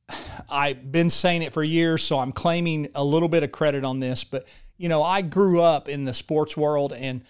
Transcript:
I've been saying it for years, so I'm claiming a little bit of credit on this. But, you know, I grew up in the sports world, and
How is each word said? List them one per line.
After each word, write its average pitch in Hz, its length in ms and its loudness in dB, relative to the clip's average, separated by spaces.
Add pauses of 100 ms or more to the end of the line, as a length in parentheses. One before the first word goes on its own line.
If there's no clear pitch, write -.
(500)
I've 139 420 -2
been 170 200 4
saying 170 320 2
it 139 100 -8
for 156 100 -2
years, 165 380 2
so 147 160 0
I'm 131 140 -2
claiming 165 640 -2
a 143 80 -2
little 160 260 2
bit 160 140 2
of 139 80 -4
credit 143 320 0
on 131 160 -4
this. 127 240 -4
But, 131 240 -8 (300)
you 175 120 -4
know, 156 140 2
I 190 180 0
grew 175 400 4
up 160 260 4
in 143 180 -4
the 127 100 -4
sports 151 420 -2
world, 147 360 0
and 127 360 -8